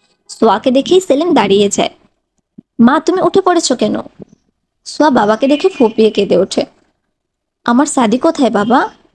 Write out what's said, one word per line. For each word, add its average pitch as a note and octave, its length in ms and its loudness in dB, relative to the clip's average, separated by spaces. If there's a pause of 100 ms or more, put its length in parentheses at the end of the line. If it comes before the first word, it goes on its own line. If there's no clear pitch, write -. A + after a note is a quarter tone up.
(300)
সোয়াকে A3 420 0
দেখেই C#4 300 2
সেলিম D#4+ 320 0
দাঁড়িয়ে G3+ 360 2
যায়। - 200 -4 (920)
"মা, B3+ 200 4
তুমি F4 220 -2
উঠে F4 200 0
পড়েছ E4+ 320 0
কেন?" G#3+ 220 -4 (880)
সোয়া D4+ 240 -2
বাবাকে A3 380 0
দেখে D4 220 0
ফুঁপিয়ে A3 400 2
কেঁদে G3 280 0
ওঠে। F#3+ 280 -2 (1000)
"আমার B3 220 0
সাদি B3 320 0
কোথায় D4 320 0
বাবা? A#3 400 0 (260)